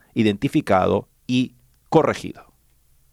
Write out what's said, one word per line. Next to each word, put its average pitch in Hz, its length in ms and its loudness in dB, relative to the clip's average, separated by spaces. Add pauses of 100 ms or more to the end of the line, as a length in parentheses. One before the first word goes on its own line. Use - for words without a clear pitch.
(140)
identificado 104 920 0 (180)
y 123 300 -4 (340)
corregido. - 640 -2 (600)